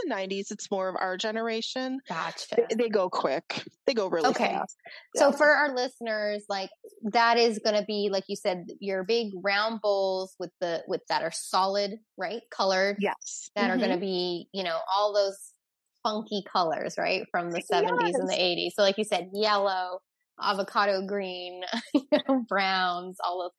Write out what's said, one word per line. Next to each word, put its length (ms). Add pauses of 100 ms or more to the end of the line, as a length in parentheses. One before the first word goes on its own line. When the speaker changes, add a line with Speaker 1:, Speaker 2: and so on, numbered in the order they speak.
Speaker 1:
the 60
nineties, 420
it's 200
more 180
of 80
our 200
generation. 920
Speaker 2:
Gotcha. 600
Speaker 1:
They, 60
they 140
go 200
quick. 540 (220)
They 80
go 140
really 260
Speaker 2:
Okay. 20
Speaker 1:
fast. 420 (380)
Speaker 2:
So 160
Speaker 1:
Yeah. 0
Speaker 2:
for 160
our 280
listeners, 760
like, 200 (340)
that 340
is 220
gonna 260
be, 260
like 160
you 80
said, 320 (120)
your 240
big 300 (100)
round 380
bowls 580
with 200
the, 280
with, 200
that 160
are 80
solid, 680 (180)
right? 240 (100)
Colored, 460
Speaker 1:
Yes. 580
Speaker 2:
that 140
are 80
gonna 200
Speaker 1:
Mm-hmm. 20
Speaker 2:
be, 540
you 100
know, 160 (160)
all 180
those 400 (500)
funky 480
colors, 460
right? 340
From 200
the 100
seventies 580
and 100
the 60
Speaker 1:
Yes. 60
Speaker 2:
eighties. 340
So 60
like 160
you 60
said, 300
yellow, 680 (400)
avocado 680
green, 580 (160)
<laughs> 140
you 140 (200)
know, 200
browns, 760
all 180
those 180